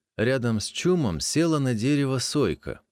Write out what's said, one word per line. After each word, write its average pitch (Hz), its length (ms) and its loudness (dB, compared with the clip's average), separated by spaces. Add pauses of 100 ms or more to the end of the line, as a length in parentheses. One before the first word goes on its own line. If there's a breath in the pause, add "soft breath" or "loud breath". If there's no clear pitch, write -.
(160)
рядом 117 440 0
с - 80 -6
чумом 147 520 0
села 160 400 0
на 127 140 0
дерево 135 460 0
сойка. 92 640 -2 (100)